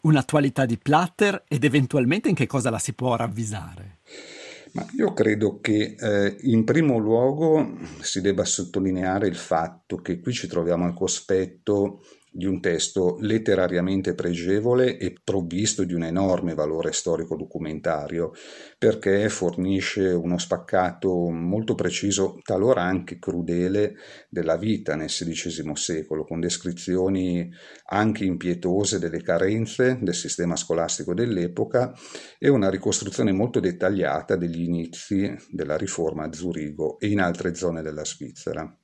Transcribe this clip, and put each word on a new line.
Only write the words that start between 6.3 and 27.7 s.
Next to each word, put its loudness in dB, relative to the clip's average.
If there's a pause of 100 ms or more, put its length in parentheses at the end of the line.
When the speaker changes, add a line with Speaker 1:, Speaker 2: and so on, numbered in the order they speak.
Speaker 2:
in 4
primo 4
luogo 4 (220)
si -4
debba 2
sottolineare 0
il -2
fatto -4
che -4
qui -4
ci -6
troviamo 0
al 0
cospetto 0 (280)
di -8
un -2
testo 0
letterariamente 0
pregevole 2
e -4 (100)
provvisto 0
di -4
un 0
enorme 0
valore -2
storico -2
documentario, -4 (440)
perché 2
fornisce 0
uno 0
spaccato 0 (200)
molto -2
preciso, 0
talora 2
anche -2
crudele, 0 (340)
della 0
vita -2
nel -6
sedicesimo -6
secolo, -4
con -6
descrizioni -2 (360)